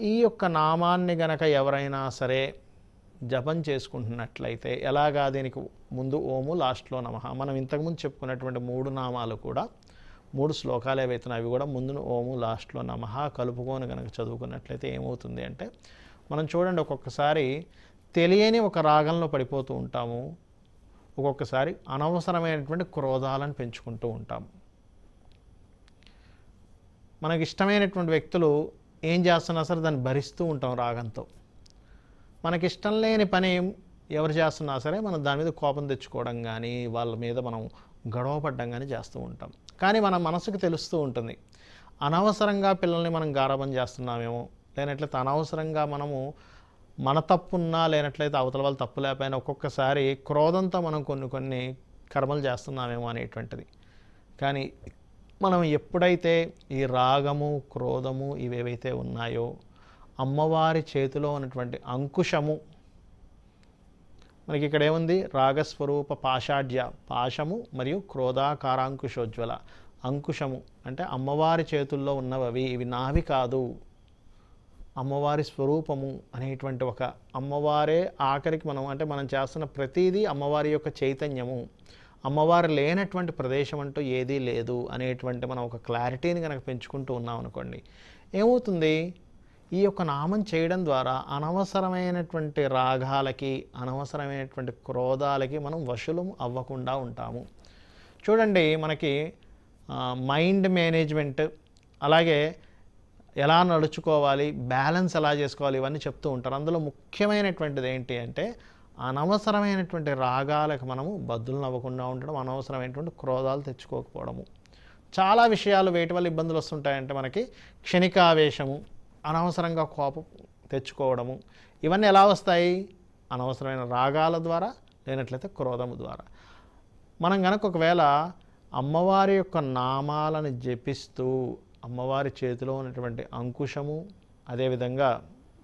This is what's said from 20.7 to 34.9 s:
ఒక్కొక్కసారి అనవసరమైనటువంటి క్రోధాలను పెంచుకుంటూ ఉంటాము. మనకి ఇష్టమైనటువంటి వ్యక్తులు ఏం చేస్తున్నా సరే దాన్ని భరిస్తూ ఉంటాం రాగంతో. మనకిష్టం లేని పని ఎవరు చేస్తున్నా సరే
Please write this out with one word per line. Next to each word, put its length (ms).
ఒక్కొక్కసారి 580
అనవసరమైనటువంటి 960
క్రోధాలను 680
పెంచుకుంటూ 560
ఉంటాము. 380
మనకి 200
ఇష్టమైనటువంటి 680
వ్యక్తులు 600
ఏం 220
చేస్తున్నా 360
సరే 180
దాన్ని 200
భరిస్తూ 440
ఉంటాం 300
రాగంతో. 520
మనకిష్టం 560
లేని 240
పని 500
ఎవరు 220
చేస్తున్నా 460
సరే 220